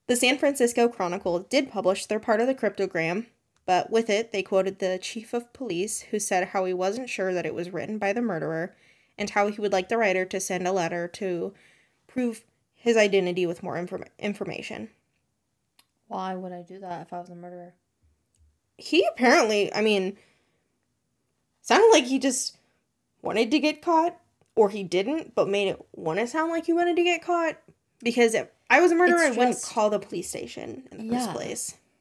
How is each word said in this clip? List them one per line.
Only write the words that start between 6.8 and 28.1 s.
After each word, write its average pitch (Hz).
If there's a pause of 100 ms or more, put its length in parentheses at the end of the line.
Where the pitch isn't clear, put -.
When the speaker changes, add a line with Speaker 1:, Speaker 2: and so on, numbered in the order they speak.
Speaker 1:
sure 185
that 170
it -
was 175
written 202
by 202
the 240
murderer, 165 (420)
and 208
how 208
he 208
would 202
like 185
the 233
writer 185
to 185
send 185
a 185
letter 175
to 185 (540)
prove 240 (300)
his 233
identity 185
with 170
more 156
inform-, 185 (140)
information. 208 (1160)
Speaker 2:
Why 190
would 185
I 175
do 180
that 175
if -
I 175
was 180
a 175
murderer? 175 (1040)
Speaker 1:
He -
apparently, 233
I 214
mean, 196 (1400)
sounded 403
like 254
he 262
just - (640)
wanted 220
to 311
get 302
caught, 339 (380)
or 214
he 208
didn't, 196
but 190
made 202
it -
wanna 175
sound 311
like 330
he 339
wanted 349
to 339
get 339
caught. 339 (440)
Because 233